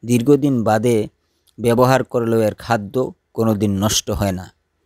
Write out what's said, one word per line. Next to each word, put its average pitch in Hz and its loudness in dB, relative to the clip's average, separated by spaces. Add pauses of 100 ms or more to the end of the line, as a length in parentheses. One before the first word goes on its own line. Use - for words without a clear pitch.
দীর্ঘদিন 127 2
বাদে 110 0 (520)
ব্যবহার 123 2
করলেও 113 -2
এর 104 0
খাদ্য 113 -4 (200)
কোনো 110 0
দিন 101 0
নষ্ট 107 -2
হয় 101 -2
না। 90 -10 (320)